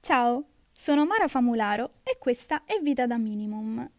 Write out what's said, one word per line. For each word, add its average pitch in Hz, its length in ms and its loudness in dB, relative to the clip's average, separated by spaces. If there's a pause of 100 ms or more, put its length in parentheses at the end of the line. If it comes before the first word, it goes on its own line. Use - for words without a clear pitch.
Ciao, 247 380 2 (260)
sono 294 340 2
Mara 392 220 2
Famularo 233 680 0 (100)
e 508 160 -2
questa 269 440 -2
è 427 160 -2
Vita 262 280 0
da 240 100 -2
Minimum 214 800 -6